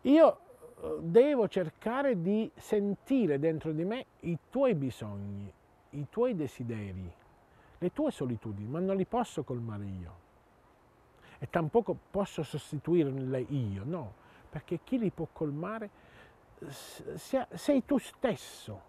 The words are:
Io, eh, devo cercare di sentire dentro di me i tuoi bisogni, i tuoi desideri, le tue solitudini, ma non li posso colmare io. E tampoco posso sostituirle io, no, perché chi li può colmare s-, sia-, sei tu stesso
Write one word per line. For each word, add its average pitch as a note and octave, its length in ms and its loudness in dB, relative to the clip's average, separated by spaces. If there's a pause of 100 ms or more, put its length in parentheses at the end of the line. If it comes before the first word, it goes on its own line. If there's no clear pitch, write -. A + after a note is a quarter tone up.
Io, C#4+ 380 8 (420)
eh, D#3 200 -4
devo A3+ 460 6
cercare A3 720 -2
di G3+ 360 0
sentire G3+ 840 0
dentro D#3+ 340 0
di D#3 120 -2
me A3+ 220 -4 (140)
i E3+ 160 -2 (140)
tuoi B3+ 240 4
bisogni, G2+ 760 -6 (380)
i C#3+ 200 -8
tuoi A#3+ 240 0
desideri, G#2+ 800 -6 (640)
le F3+ 140 0
tue D4 180 0
solitudini, A2 580 -6
ma D3+ 120 -4
non F#3+ 160 0
li F#3 100 0
posso - 380 -2
colmare A2+ 400 -6
io. F#2 320 -10 (1200)
E - 100 -10
tampoco F3 480 2 (140)
posso F#3+ 320 -4
sostituirle C#3 1000 0
io, A2 440 -2
no, C#3 300 -8 (360)
perché D#3 320 -8
chi - 160 -2
li G#3 120 2
può D#3+ 220 -6
colmare F3+ 580 -4 (760)
s-, - 480 -12
sia-, - 380 -2
sei C#4 320 2
tu C#4 140 2
stesso - 920 -6